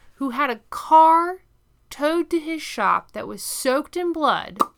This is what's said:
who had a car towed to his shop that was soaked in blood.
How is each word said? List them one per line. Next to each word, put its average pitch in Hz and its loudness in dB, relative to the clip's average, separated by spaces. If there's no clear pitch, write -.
who 269 -6
had 262 -2
a 277 -8
car 330 4
towed 320 -2
to 339 -2
his 311 -8
shop - -2
that - -12
was 208 -14
soaked - -4
in 349 -2
blood. 240 -2